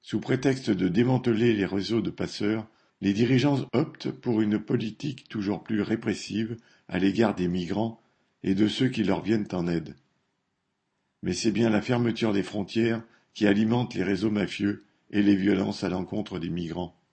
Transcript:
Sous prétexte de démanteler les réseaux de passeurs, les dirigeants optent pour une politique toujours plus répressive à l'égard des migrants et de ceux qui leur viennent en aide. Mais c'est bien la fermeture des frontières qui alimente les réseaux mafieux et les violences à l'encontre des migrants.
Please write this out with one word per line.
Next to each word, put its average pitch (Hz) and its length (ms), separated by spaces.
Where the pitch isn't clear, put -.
Sous - 180
prétexte 131 500
de 104 160
démanteler 117 680
les 98 120
réseaux 101 360
de - 80
passeurs, 107 580
les 98 120
dirigeants 127 600
optent 135 380
pour 113 300
une 104 180
politique 123 720
toujours 101 360
plus 107 180
répressive 110 760
à 90 100
l'égard 101 360
des 90 140
migrants 95 520
et 95 120
de 104 140
ceux 131 200
qui 113 140
leur 90 200
viennent 104 300
en 90 140
aide. 80 300
Mais 90 100
c'est 107 180
bien 113 180
la 104 140
fermeture 117 500
des 98 120
frontières 113 580
qui 104 120
alimente 110 480
les 95 100
réseaux 98 260
mafieux 101 540
et 104 120
les 101 140
violences 98 480
à 92 40
l'encontre 92 500
des 85 100
migrants. 85 460